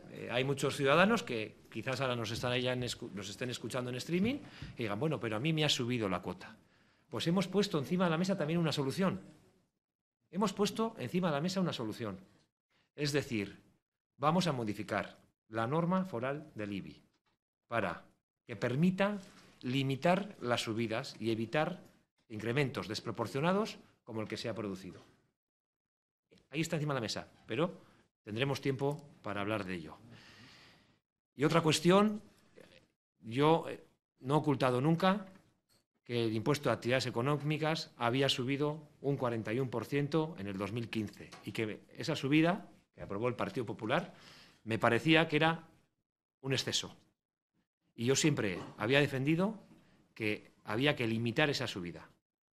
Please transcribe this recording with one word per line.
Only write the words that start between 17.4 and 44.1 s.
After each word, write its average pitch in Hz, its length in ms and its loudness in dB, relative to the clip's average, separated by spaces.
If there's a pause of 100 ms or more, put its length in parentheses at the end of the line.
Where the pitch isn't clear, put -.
para 98 380 -2 (420)
que 117 100 -10
permita 185 640 2 (440)
limitar 139 800 2
las 120 220 0
subidas 113 580 -4
y 110 100 0
evitar 151 520 -2 (460)
incrementos 113 600 -2
desproporcionados 135 880 -2 (260)
como 110 180 -8
el 101 60 -8
que 107 80 -6
se 120 120 -6
ha 107 60 -4
producido. 95 480 -8 (1500)
Ahí 147 100 -2
está 160 160 0
encima 147 180 -2
de 131 40 0
la 117 40 -2
mesa, 95 260 -4 (180)
pero 160 340 -2 (420)
tendremos 123 380 -2
tiempo 139 440 -2 (180)
para 101 180 -4
hablar 101 240 -2
de 92 100 -4
ello. 78 220 -10 (1400)
Y 123 80 0
otra 160 160 4
cuestión, 196 600 4 (1000)
yo, 143 480 2
eh, - 160 -8 (360)
no 135 140 0
he 156 40 6
ocultado 127 420 4
nunca 185 460 2 (760)
que 120 220 -2
el 110 100 0
impuesto 139 360 0
de 110 40 4
actividades 123 320 0
económicas 147 920 -2
había 127 320 2
subido 139 600 -2 (120)
un 139 160 0
cuarenta 117 360 -2
y 123 80 0
un 135 80 -2
por 110 160 -4
ciento 156 540 0
en 98 100 -6
el 98 100 -6
dos 101 140 -2
mil 117 160 -4
quince 104 420 -6 (140)
y 104 80 -8
que 107 300 -4 (140)
esa 147 200 -2
subida 156 520 2 (260)
que 90 80 -12
aprobó 101 260 -4
el 113 80 -4
Partido 107 280 -2
Popular 113 480 -4 (520)